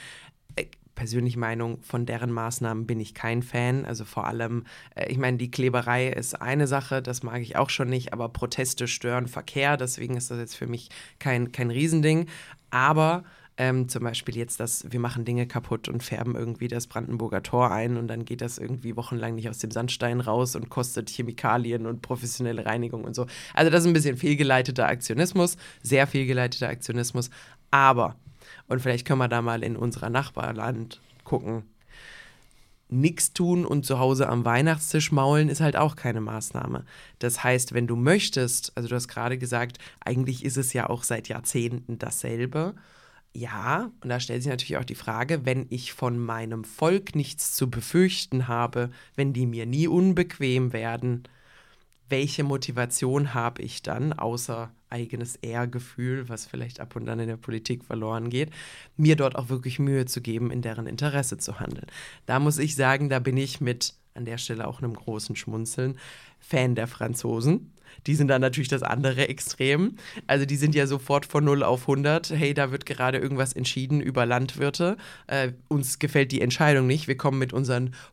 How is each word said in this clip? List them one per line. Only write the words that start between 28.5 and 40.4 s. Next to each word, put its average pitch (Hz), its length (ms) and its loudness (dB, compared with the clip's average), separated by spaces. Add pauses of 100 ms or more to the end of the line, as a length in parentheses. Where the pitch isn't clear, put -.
und 127 120 0
vielleicht 123 260 0
können 117 140 4
wir 123 80 4
da 120 120 2
mal 117 220 0
in 113 140 -2
unser 117 340 -2
Nachbarland 117 920 -4 (240)
gucken, 113 380 -2 (1300)
nix 143 440 2
tun 175 340 2
und 143 180 0
zu 135 140 0
Hause 131 300 4
am 120 160 2
Weihnachtstisch 151 640 2
maulen 147 380 4
ist 139 120 0
halt 156 160 4
auch 151 200 2
keine 113 240 -2
Maßnahme. 107 640 -6 (340)
Das 120 240 -2
heißt, 127 320 2
wenn 120 140 2
du 117 80 0
möchtest, 127 800 2
also 117 120 -4
du 120 60 -2
hast 123 140 -2
gerade 123 300 -4
gesagt, 120 400 -4 (220)
eigentlich 127 440 0